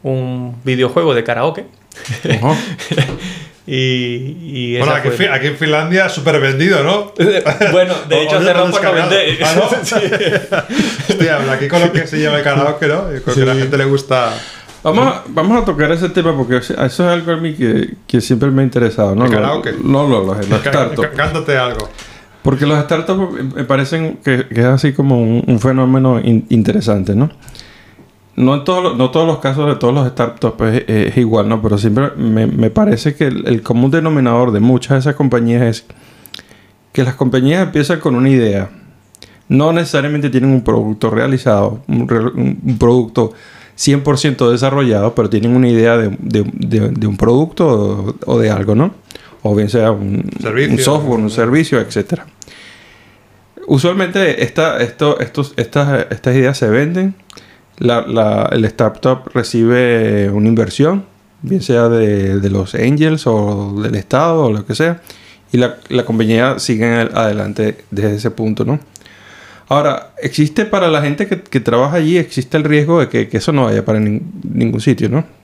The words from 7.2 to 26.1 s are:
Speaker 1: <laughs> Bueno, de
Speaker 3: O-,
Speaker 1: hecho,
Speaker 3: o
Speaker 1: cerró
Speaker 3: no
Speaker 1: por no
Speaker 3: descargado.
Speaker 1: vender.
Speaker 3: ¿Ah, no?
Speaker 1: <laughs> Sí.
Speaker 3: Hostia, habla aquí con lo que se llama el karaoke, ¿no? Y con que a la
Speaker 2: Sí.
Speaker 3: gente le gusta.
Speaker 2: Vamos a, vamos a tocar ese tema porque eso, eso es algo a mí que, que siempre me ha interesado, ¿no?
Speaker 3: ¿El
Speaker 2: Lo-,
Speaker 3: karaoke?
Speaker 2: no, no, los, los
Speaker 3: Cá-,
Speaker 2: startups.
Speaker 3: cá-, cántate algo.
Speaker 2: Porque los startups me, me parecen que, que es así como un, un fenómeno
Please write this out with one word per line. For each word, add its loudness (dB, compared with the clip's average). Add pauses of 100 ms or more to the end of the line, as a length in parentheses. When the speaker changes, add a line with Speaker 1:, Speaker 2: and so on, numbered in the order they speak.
Speaker 1:
<laughs> 0
Bueno, 2 (140)
de 0
Speaker 3:
O-, 2
Speaker 1:
hecho, 0
Speaker 3:
o 2
Speaker 1:
cerró 2
Speaker 3:
no -2
Speaker 1:
por 0
no 2
Speaker 3:
descargado. 0
Speaker 1:
vender. 0
Speaker 3:
¿Ah, 0
no? 0
Speaker 1:
<laughs> -
Sí. -2
Speaker 3:
Hostia, 2
habla -2
aquí -4
con 2
lo 4
que -2
se -4
llama 0
el -2
karaoke, 0
¿no? -2
Y -8
con -2
que 4
a 4
la 2
Speaker 2:
Sí. 0
Speaker 3:
gente 0
le 2
gusta. 0 (520)
Speaker 2:
Vamos 2
a, -4
vamos 2
a -2
tocar 0
ese 0
tema 0
porque 0
eso, -6
eso -2
es -4
algo 0
a 0
mí -4
que, -2 (120)
que 2
siempre 0
me 2
ha 2
interesado, 0
¿no? 2
Speaker 3:
¿El 2
Speaker 2:
Lo-, 2
Speaker 3:
karaoke? -2 (100)
Speaker 2:
no, 2
no, 2
los, -2
los 2
Speaker 3:
Cá-, -2
Speaker 2:
startups. -2
Speaker 3:
cá-, -8
cántate -2
algo. -4 (560)
Speaker 2:
Porque 0
los 2
startups -2
me, -8
me -6
parecen -2
que, 0
que -2
es 4
así 2
como 2
un, 2
un 2
fenómeno 2